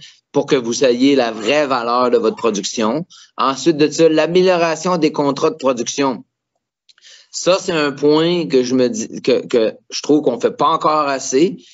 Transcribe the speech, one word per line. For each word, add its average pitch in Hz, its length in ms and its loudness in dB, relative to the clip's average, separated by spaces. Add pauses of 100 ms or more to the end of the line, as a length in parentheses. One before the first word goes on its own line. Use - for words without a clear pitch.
(320)
pour 135 140 0
que 147 100 2
vous 120 280 -2
ayez 131 320 4
la 120 160 0
vraie 123 340 -2
valeur 123 460 0
de 120 60 2
votre 107 180 0
production. 110 680 -2 (300)
Ensuite 135 420 0
de 147 120 2
ça, 165 180 2
l'amélioration 170 920 0
des 151 140 0
contrats 143 380 -2
de - 60 -4
production. 127 680 -2 (1080)
Ça, 180 280 0
c'est 185 120 -6
un 147 200 0
point 156 560 2
que 127 160 2
je 123 100 -2
me 127 160 2
dis, 107 320 -8
que, 120 240 0
que 113 300 0 (140)
je - 120 -10
trouve 147 200 2
qu'on 120 180 -2
fait - 160 0
pas 147 120 0
encore 156 400 0
assez, 135 500 0 (160)